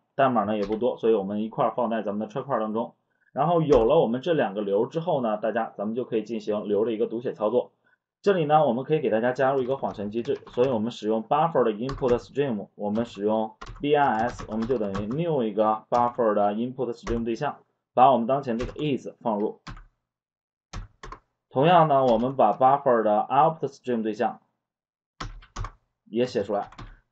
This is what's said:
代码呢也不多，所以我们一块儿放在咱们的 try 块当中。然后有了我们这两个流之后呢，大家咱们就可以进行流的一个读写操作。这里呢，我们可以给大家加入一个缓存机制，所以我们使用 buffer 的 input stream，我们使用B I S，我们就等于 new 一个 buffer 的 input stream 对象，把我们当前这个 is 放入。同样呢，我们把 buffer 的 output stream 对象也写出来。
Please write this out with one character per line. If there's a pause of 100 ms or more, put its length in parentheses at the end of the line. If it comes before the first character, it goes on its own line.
(140)
代
码
呢
也
不
多，
所
以
我
们
一
块
儿
放
在
咱
们
的
try
块
当
中。 (380)
然
后
有
了
我
们
这
两
个
流
之
后
呢，
大
家
咱
们
就
可
以
进
行
流
的
一
个
读
写
操
作。 (500)
这
里
呢，
我
们
可
以
给
大
家
加
入
一
个
缓
存
机
制， (140)
所
以
我
们
使
用
buffer
的
input
stream，
我
们
使
用 (240)
B
I
S，
我
们
就
等
于
new
一
个
buffer
的
input
stream
对
象， (380)
把
我
们
当
前
这
个
is (120)
放
入。 (1900)
同
样
呢，
我
们
把
buffer
的
output
stream
对
象 (1600)
也
写
出
来。 (420)